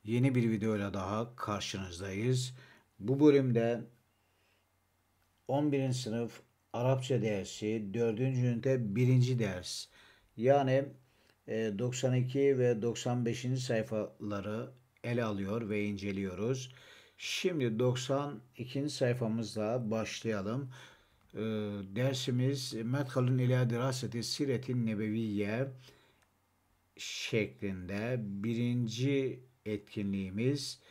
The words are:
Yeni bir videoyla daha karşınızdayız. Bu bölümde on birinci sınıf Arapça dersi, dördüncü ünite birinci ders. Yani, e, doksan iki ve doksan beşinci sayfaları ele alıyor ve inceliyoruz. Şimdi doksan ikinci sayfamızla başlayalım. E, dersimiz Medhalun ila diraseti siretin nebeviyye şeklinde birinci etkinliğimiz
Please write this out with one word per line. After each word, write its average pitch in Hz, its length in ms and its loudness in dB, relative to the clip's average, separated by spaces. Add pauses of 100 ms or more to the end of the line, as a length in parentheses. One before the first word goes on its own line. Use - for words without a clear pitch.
Yeni 123 320 2
bir 117 140 4
videoyla 104 440 0
daha 104 420 -2
karşınızdayız. 98 1160 -4 (460)
Bu 131 200 0
bölümde 123 640 6 (1700)
on 143 240 0
birinci 135 260 0
sınıf 113 440 -4 (320)
Arapça 127 480 2
dersi, 107 720 -2
dördüncü 117 480 2
ünite 120 540 2
birinci 127 440 6
ders. 92 480 -4 (500)
Yani, 135 480 4 (600)
e, 110 320 -2
doksan 127 360 2
iki 127 440 4
ve 123 220 4
doksan 120 440 0
beşinci 123 360 -2
sayfaları 107 1080 -4 (320)
ele 120 200 0
alıyor 104 460 -2
ve 104 140 0
inceliyoruz. 101 880 -4 (460)
Şimdi 131 640 -2
doksan 135 640 0 (160)
ikinci 139 360 -4
sayfamızla 113 1000 0
başlayalım. 113 760 -2 (640)
E, - 60 -8 (560)
dersimiz 127 800 0
Medhalun 127 640 0
ila 127 320 4
diraseti 117 540 -2
siretin 123 600 -2
nebeviyye 107 840 0 (1300)
şeklinde 101 1200 -2
birinci 120 1200 -2 (260)
etkinliğimiz 101 1120 -2 (120)